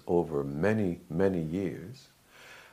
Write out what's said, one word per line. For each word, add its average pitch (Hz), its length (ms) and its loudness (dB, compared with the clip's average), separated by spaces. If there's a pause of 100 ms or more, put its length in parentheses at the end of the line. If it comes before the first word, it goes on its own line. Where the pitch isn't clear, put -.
over 80 380 2
many, 87 540 0 (100)
many 90 320 2
years, 85 680 -6 (640)